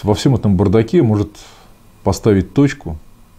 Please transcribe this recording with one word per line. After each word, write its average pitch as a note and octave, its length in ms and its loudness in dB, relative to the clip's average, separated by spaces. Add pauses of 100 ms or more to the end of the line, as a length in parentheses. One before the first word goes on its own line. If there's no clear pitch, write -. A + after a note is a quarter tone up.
во G#2 120 0
всем C3+ 200 0
этом G#2 220 0
бардаке A2 460 0
может G#2+ 280 0 (720)
поставить G2 520 0
точку C3+ 420 -2 (420)